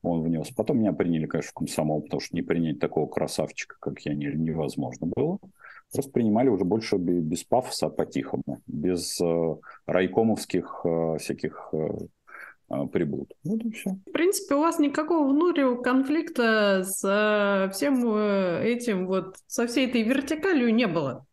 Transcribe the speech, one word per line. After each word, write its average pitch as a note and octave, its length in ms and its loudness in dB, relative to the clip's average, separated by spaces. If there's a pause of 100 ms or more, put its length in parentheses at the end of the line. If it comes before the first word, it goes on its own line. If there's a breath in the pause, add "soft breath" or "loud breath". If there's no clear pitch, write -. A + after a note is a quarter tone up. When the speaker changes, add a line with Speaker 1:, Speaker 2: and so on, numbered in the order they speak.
Speaker 1:
он E2+ 200 0
внёс. D#2+ 280 0
Потом A#2+ 280 0
меня G2+ 140 2
приняли, E2 340 0
конечно, D#2 240 -4
в - 40 -20
комсомол, D2+ 480 0
потому C#2+ 180 -4
что - 140 -10
не E2 80 0
принять E2 360 0
такого D#2 280 0
красавчика, - 760 -4
как - 200 -8
я, D2 140 -4
не-, C#2+ 200 -4
невозможно D#2 720 -4
было. E3 320 -2 (540 loud breath)
Просто - 180 -4
принимали A#2 380 4
уже F#2+ 160 2
больше G#2+ 320 0
бе-, F2 240 2
без D#2+ 220 -2
пафоса, - 440 0
а - 20 0
по-тихому, - 800 -4
без, E2+ 540 -2
э, E2 340 2 (320 loud breath)
райкомовских, F#2+ 1000 2
э, E2 340 0
всяких, - 540 -6
э, D#2 160 -2 (800 loud breath)
э, C#2+ 220 -2
приблуд. C#2+ 400 -2 (120)
Вот A3 200 -2
и A3 60 -2
всё. F#3+ 260 -6 (100)
Speaker 2:
В - 60 -18
принципе, F4 420 0
у D4 60 2
вас D#4+ 180 0
никакого D4+ 500 2
внутреннего C#4 520 2
конфликта B3 1040 2
с, - 200 -6
э, G3+ 680 2
всем, C4+ 300 2 (140)
э, G3 480 2
этим A3+ 420 0
вот, F#3+ 300 -2 (100)
со A#3 200 -2
всей B3+ 200 2
этой A#3 160 2
вертикалью C4+ 720 2
не A#3 120 4
было? D3+ 460 -2